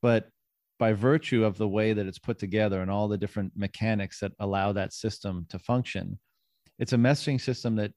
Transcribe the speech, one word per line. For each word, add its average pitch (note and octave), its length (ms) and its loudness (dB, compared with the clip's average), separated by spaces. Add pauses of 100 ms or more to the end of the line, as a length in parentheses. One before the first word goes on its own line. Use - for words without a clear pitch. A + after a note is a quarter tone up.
but A#2 300 4 (480)
by A2 160 4
virtue A#2+ 500 2
of G2 140 0
the G#2+ 100 0
way G#2+ 240 2
that G#2 140 0
it's F#2+ 120 -10
put - 200 -6
together G2+ 420 0
and F#2 100 -4
all G#2 180 0
the G#2 100 0
different G2 360 -6
mechanics G2+ 640 -4
that G2 200 -6
allow G2 320 0
that F#2+ 220 -4
system F#2+ 560 -6
to F#2 80 -10
function, G2+ 600 -4 (600)
it's B2 160 -2
a - 20 4
messaging C3 420 4
system A#2+ 380 -2
that G#2 200 -2